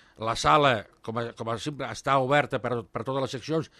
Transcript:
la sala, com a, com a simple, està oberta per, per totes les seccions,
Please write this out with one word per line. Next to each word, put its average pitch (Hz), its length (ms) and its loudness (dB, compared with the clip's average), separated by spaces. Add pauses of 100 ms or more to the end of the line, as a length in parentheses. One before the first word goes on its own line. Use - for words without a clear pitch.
(200)
la 113 160 -2
sala, 143 460 4 (180)
com 110 160 -10
a, 117 160 -4
com 110 160 -10
a 117 80 -4
simple, 135 320 -8
està 135 320 0
oberta 131 400 2
per, 120 220 -4 (100)
per 113 140 -6
totes 135 180 -2
les 120 140 -4
seccions, 147 420 -4